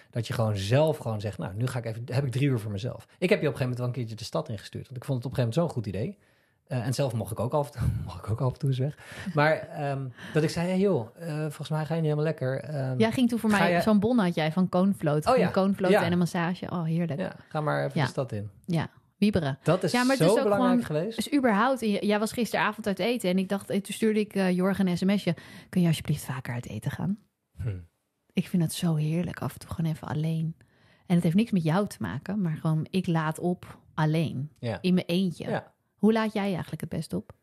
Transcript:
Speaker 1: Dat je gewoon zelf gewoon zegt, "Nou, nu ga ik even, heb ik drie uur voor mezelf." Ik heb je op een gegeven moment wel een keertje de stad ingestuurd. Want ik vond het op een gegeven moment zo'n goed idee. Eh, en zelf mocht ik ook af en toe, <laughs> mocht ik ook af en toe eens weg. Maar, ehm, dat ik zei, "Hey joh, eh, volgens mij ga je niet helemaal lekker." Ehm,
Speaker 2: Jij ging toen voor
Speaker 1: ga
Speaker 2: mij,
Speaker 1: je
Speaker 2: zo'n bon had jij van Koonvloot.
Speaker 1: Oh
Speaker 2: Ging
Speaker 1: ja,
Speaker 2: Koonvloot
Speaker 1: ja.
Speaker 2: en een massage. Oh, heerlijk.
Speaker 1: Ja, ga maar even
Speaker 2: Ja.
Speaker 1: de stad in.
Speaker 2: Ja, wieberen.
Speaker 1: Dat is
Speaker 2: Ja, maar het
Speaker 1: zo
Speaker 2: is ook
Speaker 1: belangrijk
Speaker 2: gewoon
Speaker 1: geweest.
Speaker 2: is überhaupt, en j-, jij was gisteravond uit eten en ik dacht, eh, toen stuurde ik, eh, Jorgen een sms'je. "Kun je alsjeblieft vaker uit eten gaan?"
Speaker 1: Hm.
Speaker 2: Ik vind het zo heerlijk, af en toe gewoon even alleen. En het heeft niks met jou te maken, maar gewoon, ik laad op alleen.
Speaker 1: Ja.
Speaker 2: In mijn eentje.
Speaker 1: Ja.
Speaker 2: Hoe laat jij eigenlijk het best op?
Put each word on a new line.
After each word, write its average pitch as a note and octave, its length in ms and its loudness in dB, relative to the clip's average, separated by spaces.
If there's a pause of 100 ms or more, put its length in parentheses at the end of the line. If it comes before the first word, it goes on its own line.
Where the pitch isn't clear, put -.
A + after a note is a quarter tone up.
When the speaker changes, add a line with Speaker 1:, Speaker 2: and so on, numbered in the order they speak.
Speaker 1:
Dat A#2 180 -4
je - 60 -6
gewoon G#2+ 240 0
zelf C#3+ 400 4
gewoon G#2+ 240 -6
zegt, G#2 160 -6
"Nou, F2 180 -8
nu A#2+ 120 -2
ga B2 120 -4
ik - 60 -6
even, A2+ 200 -8
heb C#3 200 -2
ik B2 60 -2
drie C3+ 160 2
uur B2+ 120 2
voor G#2+ 120 -6
mezelf." A#2 360 -8 (100)
Ik F3+ 120 2
heb F#3+ 120 4
je D#3+ 60 2
op B2 60 0
een - 60 -6
gegeven - 20 -2
moment B2 160 -2
wel B2 100 -2
een A#2+ 60 -2
keertje A2+ 220 -6
de G#2 80 -12
stad - 260 -6
ingestuurd. - 360 -10
Want B2+ 120 -14
ik - 80 -14
vond B2+ 180 -2
het C3 80 -8
op - 60 -10
een C3 60 2
gegeven A2+ 200 0
moment D#3 120 -4
zo'n G#2+ 80 -2
goed G2 120 -6
idee. D3 220 -4 (500)
Eh, B2+ 180 -4
en C3 80 0
zelf C3 200 -2
mocht G#2 180 -4
ik G#2 80 -8
ook A#2 140 -4
af C#3+ 200 0
en A#2 60 -8
toe, - 180 0
<laughs> - 80 -8
mocht - 200 -12
ik G2+ 60 -2
ook A#2 100 -2
af C3 120 0
en - 60 -20
toe C#3 100 0
eens B2+ 100 0
weg. C#3+ 180 -2 (360)
Maar, D#3 240 6
ehm, C#3 500 -6 (260)
dat D#3 100 2
ik D#3+ 60 2
zei, E3+ 180 -4
"Hey F#3 120 0
joh, E3 280 2 (120)
eh, D#3+ 200 -6
volgens D3+ 300 -6
mij D#3 160 0
ga D#3+ 100 -4
je E3 60 0
niet D#3 80 2
helemaal D3+ 140 2
lekker." C3+ 400 -2
Ehm, C3 360 -2
Speaker 2:
Jij A3 120 4
ging A#3+ 180 4
toen A#3 100 0
voor A3 100 0
Speaker 1:
ga G#3 80 4
Speaker 2:
mij, F3 160 6
Speaker 1:
je E3+ 80 4
Speaker 2:
zo'n G#3+ 180 4
bon A#3 200 2
had F3 160 2
jij D#3 160 0
van F3+ 180 2
Koonvloot. E3+ 560 2
Speaker 1:
Oh - 60 4
Speaker 2:
Ging G3 140 4
Speaker 1:
ja, E3+ 60 0
Speaker 2:
Koonvloot F#3+ 400 2
Speaker 1:
ja. G#3 120 6
Speaker 2:
en E3+ 80 2
een F3 60 2
massage. F3 520 0
Oh, E3+ 140 -4
heerlijk. D#3+ 360 -2
Speaker 1:
Ja, - 160 -6 (140)
ga D#3 120 -4
maar D3 240 0
even C#3 140 -2
Speaker 2:
Ja. C#3+ 60 4
Speaker 1:
de - 60 2
stad C3 200 -4
in. G#2 180 -6 (160)
Speaker 2:
Ja, D#3+ 240 -2 (280)
wieberen. F#3 460 2
Speaker 1:
Dat F3 200 4
is E3 80 0
Speaker 2:
Ja, B3 120 2
maar C4 140 2
het D#3 100 4
Speaker 1:
zo F#3+ 60 6
Speaker 2:
is A3+ 40 4
ook - 60 2
Speaker 1:
belangrijk A#3+ 420 4
Speaker 2:
gewoon D#3 160 -2
Speaker 1:
geweest. A3 160 -6
Speaker 2:
is - 200 -4
überhaupt, B3 440 2
en A3+ 80 0
j-, G3+ 160 0
jij G#3 140 4
was G#3+ 120 -2
gisteravond G#3+ 560 -2
uit F#3+ 120 0
eten A3+ 300 0
en F3+ 80 2
ik F#3+ 120 0
dacht, G3 200 -4
eh, G3 120 0
toen G3 120 -8
stuurde G#3+ 260 2
ik, G#3 160 -2
eh, F#3+ 160 2
Jorgen F#3 360 2
een F3 100 2
sms'je. F#3+ 380 2 (340)
"Kun F#3 120 2
je E3+ 60 6
alsjeblieft D3+ 360 0
vaker C3 300 -6
uit A#2+ 140 -6
eten A2 240 -6
gaan?" F#3+ 260 -4 (440)
Speaker 1:
Hm. G2 160 -4 (560)
Speaker 2:
Ik - 140 -2
vind F3 160 2
het D#3 100 -2
zo E3 220 0
heerlijk, D#3+ 460 -2
af - 120 -6
en - 60 -18
toe - 100 -16
gewoon E3 220 -2
even - 160 -8
alleen. D#3+ 480 -2 (500)
En F3+ 100 2
het E3+ 80 4
heeft E3+ 120 4
niks A3+ 160 2
met F3 120 2
jou F3 240 2
te - 120 -12
maken, F#3 420 -4
maar D#3+ 160 0
gewoon, D#3 320 0
ik F#3 180 -2
laad D#3+ 320 0
op - 400 -4 (140)
alleen. D#3 560 0 (100)
Speaker 1:
Ja. A2+ 220 -2
Speaker 2:
In F3+ 120 2
mijn F3+ 120 2
eentje. F3 440 -2
Speaker 1:
Ja. - 260 -4 (220)
Speaker 2:
Hoe A3 160 4
laat A3 200 0
jij G3 180 0
eigenlijk E3 300 -6
het E3 80 -8
best - 240 -6
op? F#3+ 180 -6 (120)